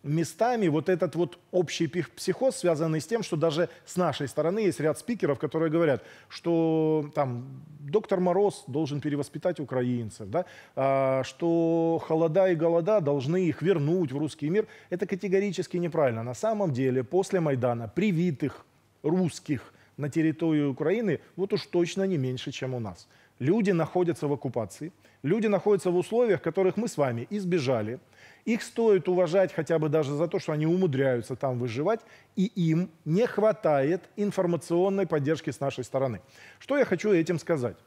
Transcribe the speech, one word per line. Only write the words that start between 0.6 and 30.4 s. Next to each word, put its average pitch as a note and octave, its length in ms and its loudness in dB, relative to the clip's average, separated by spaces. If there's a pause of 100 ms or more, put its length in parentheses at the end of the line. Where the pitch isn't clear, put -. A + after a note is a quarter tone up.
вот D3+ 220 0
этот F3+ 260 0
вот E3 240 -2 (120)
общий F3 360 0
пих-, E3 240 -4
психоз, - 460 -2
связанный D#3+ 420 0
с - 80 -8
тем, A3+ 160 -2
что F3 140 -4
даже D#3 320 0 (160)
с - 120 -8
нашей D3+ 300 -2
стороны E3 320 -2
есть G3+ 200 0
ряд D3 200 0
спикеров, F3 400 -2
которые D#3 320 0
говорят, D#3 320 2 (240)
что D#3+ 880 0
там C3 480 -4 (160)
доктор F3+ 400 0
Мороз F3+ 480 2
должен C#3 340 -2
перевоспитать D3 580 -4
украинцев, B2 680 -4
да, D#3+ 160 -2 (300)
а, C3+ 480 2
что E3 840 2
холода E3 440 4
и F3 40 4
голода E3+ 440 2
должны D3 460 2
их D3+ 180 -2
вернуть E3 480 2
в C3 60 -6
русский D3 320 -4
мир. G#3 180 0 (240)
Это F3+ 160 -4
категорически F#3+ 680 -2
неправильно. C#3+ 460 0
На A#2+ 120 -6
самом G#3 360 -2
деле, B2+ 320 0
после F#3 360 0
Майдана B2 480 0
привитых E3+ 760 0 (380)
русских D#3+ 720 -2 (240)
на C#3+ 120 -4
территории D#3 560 0
Украины D#3 540 0 (160)
вот G3 180 -2
уж G3 120 -2
точно F3 400 0
не F#3+ 120 0
меньше, B2+ 340 -4
чем C3 240 -6
у B2 40 -6
нас. G2+ 280 -10 (320)
Люди F#3+ 320 2
находятся E3 560 0
в C#3+ 60 0
оккупации, B2+ 580 -6 (320)
люди G3+ 240 2
находятся G3+ 420 2
в F3 80 2
условиях, A3 440 0
которых F#3 360 0
мы A3+ 100 -2
с - 100 -6
вами B2 340 0
избежали. C3+ 680 -2 (460)
Их A3+ 160 0
стоит G#3 480 2
уважать F3+ 440 2
хотя D#3+ 260 0
бы D3+ 100 0
даже C#3+ 220 2
за D3 160 0
то, F3+ 120 -2
что - 120 -6